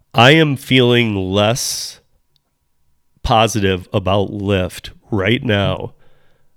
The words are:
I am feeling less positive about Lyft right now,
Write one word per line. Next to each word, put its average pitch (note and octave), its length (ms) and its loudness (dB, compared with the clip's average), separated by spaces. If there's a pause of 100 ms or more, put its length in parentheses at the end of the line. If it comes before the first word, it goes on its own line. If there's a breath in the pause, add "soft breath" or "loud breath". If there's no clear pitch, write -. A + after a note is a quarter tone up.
(140 soft breath)
I B2 180 6
am D#3 240 4
feeling A#2+ 580 2
less G2+ 840 -2 (1200)
positive G2+ 720 0
about G2 380 -2
Lyft G2 600 -4 (200)
right A2 320 -2
now, G2+ 520 -2 (640)